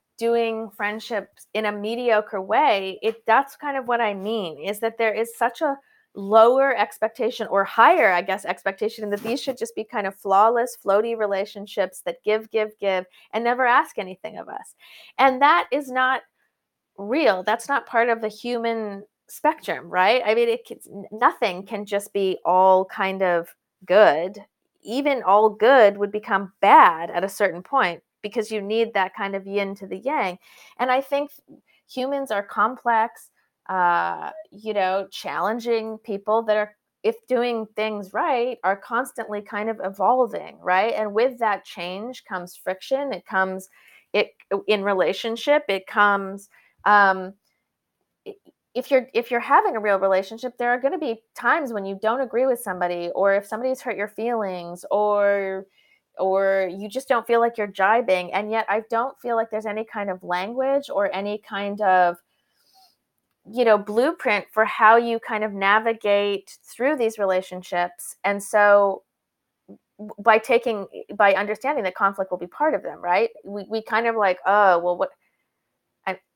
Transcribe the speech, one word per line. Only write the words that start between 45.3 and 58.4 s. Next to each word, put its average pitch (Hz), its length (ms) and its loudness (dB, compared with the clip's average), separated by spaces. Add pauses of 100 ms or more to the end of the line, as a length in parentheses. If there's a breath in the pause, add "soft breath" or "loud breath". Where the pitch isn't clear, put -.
it 196 160 -4
comes, 196 640 0 (340 soft breath)
um, 196 480 4 (920)
i-, 196 80 -14 (400)
if 254 160 -6
you're, 262 240 2
if 240 160 -2
you're 233 100 0
having 294 360 2
a 220 40 -4
real 202 180 2
relationship, 196 600 -2
there 240 100 -2
are 247 100 0
gonna 277 200 -2
be 247 240 -6 (120)
times 262 380 0
when 202 140 -6
you 196 160 -8
don't 226 180 0
agree 247 240 0
with 247 160 0
somebody, 175 540 -4
or 196 200 2
if 202 120 -2
somebody's 254 340 -4
hurt 226 160 -6
your - 120 -4
feelings, 190 840 -6
or 202 720 2 (560)
or 190 520 0
you 196 160 -12
just 247 200 -6
don't 233 180 0
feel 233 140 4
like 233 180 0
you're 214 80 -2
jibing. 196 680 0
And 208 180 -4